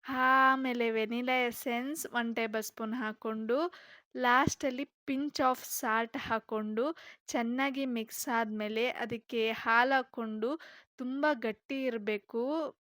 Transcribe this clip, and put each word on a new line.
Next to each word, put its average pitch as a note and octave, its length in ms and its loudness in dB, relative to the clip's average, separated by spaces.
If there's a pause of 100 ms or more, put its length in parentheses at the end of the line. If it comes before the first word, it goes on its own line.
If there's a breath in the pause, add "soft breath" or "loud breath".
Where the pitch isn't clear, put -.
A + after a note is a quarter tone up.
ಆಮೇಲೆ C4 800 4
ವೆನಿಲಾ A#3+ 560 0
ಎಸೆನ್ಸ್ B3 640 -4
ಒನ್ A#3 220 -2
ಟೇಬಲ್ A3 280 -2
ಸ್ಪೂನ್ A3 300 -6
ಹಾಕೊಂಡು A#3 760 -2 (460 loud breath)
ಲಾಸ್ಟಲ್ಲಿ B3+ 640 2
pinch C#4+ 540 -4
of B3+ 220 4
salt A#3 600 -2
ಹಾಕೊಂಡು A3 800 -2 (320 loud breath)
ಚೆನ್ನಾಗಿ C4 580 -2
ಮಿಕ್ಸ್ A#3 440 -4
ಆದ್ಮೇಲೆ A3 600 0
ಅದಕ್ಕೆ A3+ 640 -2
ಹಾಲ್ A#3 400 4
ಹಾಕೊಂಡು A#3+ 680 -2 (380 loud breath)
ತುಂಬ C4 360 -4
ಗಟ್ಟಿ A#3+ 520 -4
ಇರ್ಬೇಕು A#3 960 -2